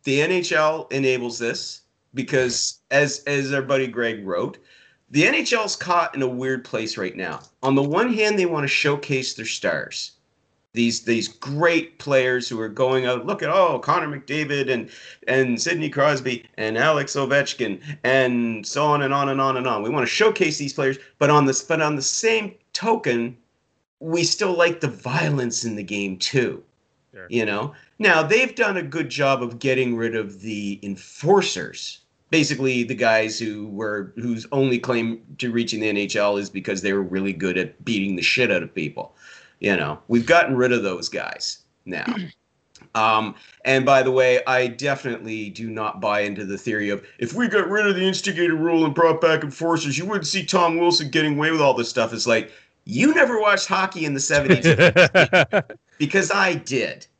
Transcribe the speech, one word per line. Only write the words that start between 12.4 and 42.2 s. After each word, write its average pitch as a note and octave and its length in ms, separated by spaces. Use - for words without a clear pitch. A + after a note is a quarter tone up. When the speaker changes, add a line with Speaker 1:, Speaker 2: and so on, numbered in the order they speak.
Speaker 1:
who A2 100
are A2 80
going B2+ 380
out, B2 220
look G3+ 160
at, D3+ 60
oh, E3+ 280
Connor D#3 300
McDavid C#3 640
and, A2+ 180
and B2 340
Sidney D#3+ 280
Crosby C3 560
and A2 220
Alex D3 360
Ovechkin C3+ 640
and B2 640
so C#3+ 180
on D3 200
and C#3 100
on C#3 160
and C3+ 100
on C3+ 180
and B2+ 100
on. G#2 160
We A#2 80
wanna C3+ 160
showcase G3 500
these C#3+ 160
players, C3+ 240
but C#3+ 100
on D3 160
this, C3+ 180
but D#3+ 160
on D3+ 160
the C3+ 60
same A3 540
token, B2+ 640
we E3 240
still F#3 300
like E3+ 280
the D3+ 60
violence B2+ 760
in A2+ 120
the G#2 80
game G2 340
too. A#2 460
Speaker 2:
Sure. F#2 160
Speaker 1:
You A2+ 160
know? G#2+ 300
Now, F3 240
they've A#3+ 320
done G#3 220
a E3+ 60
good C#3+ 260
job C3+ 340
of A#2 160
getting B2+ 360
rid A2+ 200
of G2 260
the G#2 400
enforcers. G2+ 1160
Basically, C3+ 520
the A#2 120
guys A2 420
who G#2+ 300
were, G#2 480
whose A#2 360
only C3+ 280
claim A2+ 420
to B2 140
reaching A#2 300
the G#2+ 80
N G2+ 80
H G2+ 180
L G2+ 220
is G2 120
because G2 320
they G2 120
were G2 100
really F#2+ 280
good F2+ 280
at - 260
beating G2+ 300
the E2+ 80
shit A#2+ 280
out E2+ 120
of D#2 100
people. - 420
You G2 180
know, D#2 200
we've A#2 160
gotten D3 320
rid B2 160
of A#2 100
those F2+ 240
guys - 520
now. - 200
<clears throat> A#3+ 100